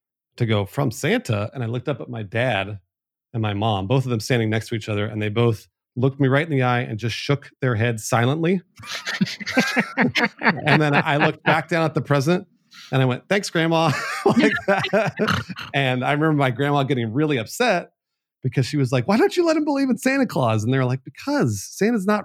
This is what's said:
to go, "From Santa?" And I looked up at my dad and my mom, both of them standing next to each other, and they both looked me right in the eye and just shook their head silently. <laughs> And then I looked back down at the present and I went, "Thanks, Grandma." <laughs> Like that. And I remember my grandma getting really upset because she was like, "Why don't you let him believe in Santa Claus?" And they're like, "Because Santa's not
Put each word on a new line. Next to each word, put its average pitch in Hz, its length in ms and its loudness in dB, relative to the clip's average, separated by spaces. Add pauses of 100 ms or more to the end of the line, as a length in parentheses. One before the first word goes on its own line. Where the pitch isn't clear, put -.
(360)
to 120 100 0
go, 104 200 0
"From 143 260 -2
Santa?" 127 600 -2
And 120 120 -8
I - 20 -4
looked 120 220 -6
up 131 120 -4
at - 80 -12
my 120 140 -8
dad 104 560 -2 (540)
and 117 100 -2
my 104 120 -2
mom, 101 340 0
both 131 160 2
of 127 60 -6
them 113 100 -2
standing 117 300 0
next 110 180 -2
to 120 80 -4
each 101 120 -8
other, 104 180 -2
and 107 140 -8
they 107 100 -2
both 117 380 0 (280)
looked 131 240 0
me 139 80 4
right 139 180 2
in 170 40 -10
the 131 120 2
eye 123 180 2
and 113 180 -6
just 113 180 -4
shook - 340 -4 (100)
their 127 140 0
head 113 260 0
silently. 156 680 0
<laughs> - 40 -20 (2000)
And 151 140 6
then 147 140 2
I 151 220 2
looked 156 280 0
back 160 240 0
down 165 160 0
at 156 100 -2
the 147 60 0
present 147 460 0 (460)
and 131 100 2
I - 20 4
went, 127 240 -2
"Thanks, 196 220 0
Grandma." 165 460 2
<laughs> - 40 -6 (260)
Like 220 280 4 (120)
that. 196 480 0 (600)
And 127 300 0
I 139 80 0
remember 156 220 2
my 139 160 2
grandma 143 340 2
getting 117 280 0
really 147 240 0
upset 180 540 -2 (520)
because 131 240 0
she 151 120 -4
was 127 140 0
like, 127 140 0
"Why 202 120 4
don't 392 180 2
you 349 100 2
let 320 100 2
him 311 80 0
believe 277 260 0
in 233 80 0
Santa 269 280 2
Claus?" 110 380 0
And 123 80 0
they're 135 140 2
like, 127 180 -2
"Because 147 580 -2
Santa's 202 440 0
not 208 180 2